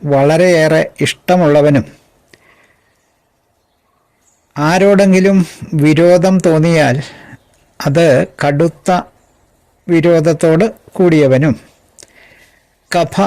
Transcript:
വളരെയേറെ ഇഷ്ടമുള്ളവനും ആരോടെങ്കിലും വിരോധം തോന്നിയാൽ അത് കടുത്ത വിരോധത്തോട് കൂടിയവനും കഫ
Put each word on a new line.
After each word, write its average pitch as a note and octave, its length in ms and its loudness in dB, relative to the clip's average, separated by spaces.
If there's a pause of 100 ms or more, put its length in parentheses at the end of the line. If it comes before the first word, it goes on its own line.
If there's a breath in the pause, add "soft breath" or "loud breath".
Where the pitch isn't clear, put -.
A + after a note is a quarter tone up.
വളരെയേറെ D#3 840 0 (120)
ഇഷ്ടമുള്ളവനും D3 840 0 (2750 soft breath)
ആരോടെങ്കിലും F#3+ 880 2 (280 loud breath)
വിരോധം E3+ 640 2
തോന്നിയാൽ D#3 640 0 (840 loud breath)
അത് D3+ 400 0 (200)
കടുത്ത D#3+ 540 -4 (880)
വിരോധത്തോട് E3 840 0 (200)
കൂടിയവനും D3 640 0 (1400 soft breath)
കഫ F3 320 -4